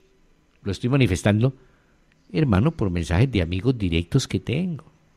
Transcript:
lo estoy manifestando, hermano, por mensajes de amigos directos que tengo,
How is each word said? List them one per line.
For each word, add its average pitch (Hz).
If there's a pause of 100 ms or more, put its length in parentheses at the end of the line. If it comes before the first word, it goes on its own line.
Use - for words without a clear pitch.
(640)
lo 101
estoy 120
manifestando, 113 (800)
hermano, 143
por 110
mensajes 87
de 101
amigos 95
directos 87
que 101
tengo, 165 (320)